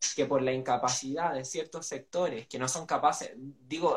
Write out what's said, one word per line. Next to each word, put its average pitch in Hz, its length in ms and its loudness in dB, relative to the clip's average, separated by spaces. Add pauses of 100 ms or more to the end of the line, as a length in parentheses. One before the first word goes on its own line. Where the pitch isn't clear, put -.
(140)
que 139 120 2
por 131 160 2
la 131 100 4
incapacidad 131 800 0
de 131 140 -4
ciertos 160 400 -6
sectores 135 600 -2
que 127 120 -8
no 127 100 0
son 160 160 -2
capaces, 151 500 2
digo, 143 640 0